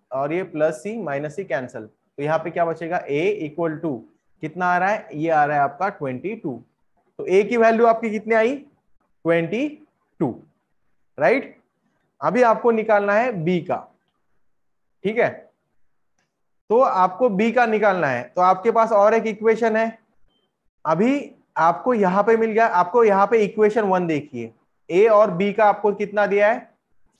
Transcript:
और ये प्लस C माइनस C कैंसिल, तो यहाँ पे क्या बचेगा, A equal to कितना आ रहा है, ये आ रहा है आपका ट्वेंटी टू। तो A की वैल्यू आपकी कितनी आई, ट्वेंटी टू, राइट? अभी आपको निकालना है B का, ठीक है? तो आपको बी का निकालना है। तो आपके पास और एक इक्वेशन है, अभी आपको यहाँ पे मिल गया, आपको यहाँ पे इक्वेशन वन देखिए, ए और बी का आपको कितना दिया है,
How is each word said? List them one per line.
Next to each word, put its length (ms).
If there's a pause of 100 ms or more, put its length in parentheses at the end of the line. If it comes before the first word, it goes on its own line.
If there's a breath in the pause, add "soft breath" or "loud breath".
(120)
और 220
ये 120
प्लस 400
C 180
माइनस 360
C 80
कैंसिल, 380
तो 380
यहाँ 160
पे 120
क्या 140
बचेगा, 400
A 180 (200)
equal 380
to 160 (460)
कितना 220
आ 120
रहा 120
है, 240
ये 160
आ 160
रहा 120
है 60
आपका 260
ट्वेंटी 460
टू। 160 (680)
तो 60
A 240
की 80
वैल्यू 280
आपकी 240
कितनी 260
आई, 200
ट्वेंटी 1120 (520)
टू, 160 (840)
राइट? 380 (680)
अभी 220
आपको 280
निकालना 420
है 180 (140)
B 220
का, 200 (1160)
ठीक 140
है? 320 (1200)
तो 80
आपको 500
बी 220
का 140
निकालना 420
है। 180
तो 160
आपके 300
पास 220
और 200
एक 140
इक्वेशन 480
है, 220 (880)
अभी 500 (240)
आपको 340
यहाँ 300
पे 140
मिल 140
गया, 160
आपको 360
यहाँ 240
पे 160
इक्वेशन 400
वन 240
देखिए, 440 (380)
ए 180
और 240
बी 220
का 120
आपको 280
कितना 320
दिया 220
है, 120 (600)